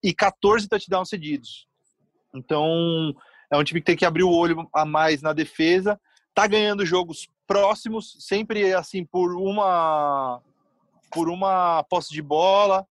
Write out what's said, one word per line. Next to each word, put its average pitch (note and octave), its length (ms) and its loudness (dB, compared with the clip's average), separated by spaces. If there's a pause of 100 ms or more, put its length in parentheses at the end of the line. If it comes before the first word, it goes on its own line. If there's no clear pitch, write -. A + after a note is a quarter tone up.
e F#3 120 0
quatorze G3+ 560 2
touchdowns F#3+ 400 -2
cedidos. D3+ 580 -10 (680)
Então, D#3+ 800 -2 (360)
é D3 60 2
um D3+ 60 4
time E3 160 -2
que - 60 -8
tem F3 100 4
que F#3 100 0
abrir E3+ 180 2
o F3+ 80 4
olho E3+ 420 0
a D#3 120 2
mais D3+ 360 0
na D#3 120 -2
defesa. F3+ 680 0 (360)
Tá G#3 100 4
ganhando G#3 400 0
jogos E3+ 420 -4 (200)
próximos, G#3 720 -2
sempre G#3 540 -2
assim, F3+ 320 -4
por F3+ 280 0
uma, D#3+ 1080 0 (680)
por E3 180 -2
uma F3+ 600 0
posse E3+ 240 -4
de D#3 80 -8
bola. F#3+ 720 2